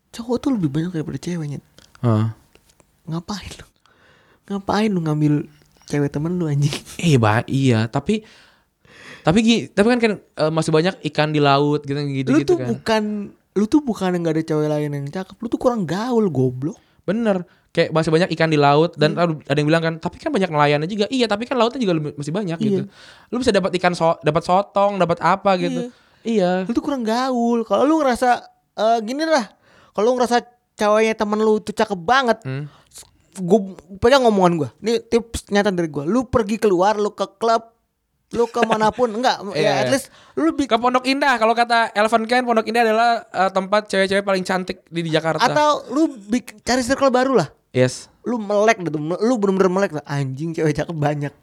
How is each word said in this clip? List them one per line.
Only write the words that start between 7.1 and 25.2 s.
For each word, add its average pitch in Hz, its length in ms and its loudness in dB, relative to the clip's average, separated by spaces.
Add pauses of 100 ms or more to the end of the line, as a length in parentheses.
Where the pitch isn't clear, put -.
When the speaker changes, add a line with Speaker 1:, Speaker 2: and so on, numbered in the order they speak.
Speaker 2:
ba-, 110 280 2
iya, 127 400 2
tapi, 208 360 -4 (960)
tapi 160 200 2
gi-, 220 280 2
tapi 202 200 2
kan, 247 100 2
kan, 226 180 2
eh, - 360 -4
masih 160 180 0
banyak 165 240 2 (100)
ikan 151 260 -2
di 151 80 0
laut 147 440 2
gitu, 139 180 -6
gitu, 135 300 -4
Speaker 1:
Lu 294 80 4
Speaker 2:
gitu 143 100 2
Speaker 1:
tuh 349 80 4
Speaker 2:
kan. - 120 -6
Speaker 1:
bukan, 220 340 -2 (500)
lu 202 140 0
tuh 208 140 -2
bukan 190 340 -2
nggak 170 200 -2
ada 160 100 -2
cewek 151 240 -2
lain 151 240 -2
yang 143 160 -6
cakep, 185 260 -10
lu - 140 -12
tuh 302 100 -4
kurang 240 240 -2
gaul, 214 460 -2
goblok. 131 500 -2 (240)
Speaker 2:
Bener, 202 400 -2 (260)
kayak 165 220 0
masih 160 200 0
banyak 170 220 2
ikan 160 140 0
di 156 100 2
laut 147 380 4
dan 151 200 2
Speaker 1:
Iya. 160 100 0
Speaker 2:
aduh, 160 160 -2
ada - 160 -2
yang 147 120 0
bilang 165 160 2
kan, 165 120 -2
"Tapi - 200 -8
kan - 140 -6
banyak 190 180 0
nelayannya 147 380 2
juga." 202 220 -2
Iya, 247 180 0
tapi 214 180 -2
kan 277 120 -4
lautnya 247 240 0
juga 185 140 2
lebih, 151 200 -2
masih 143 180 -8
banyak 180 240 -4
Speaker 1:
Iya. 220 120 -2
Speaker 2:
gitu. 190 140 0 (460)
Lu - 80 -6
bisa 247 140 0
dapat 190 240 2
ikan 175 180 0
so-, 165 280 0
dapat 156 220 0
sotong, 202 540 2
dapat 175 240 0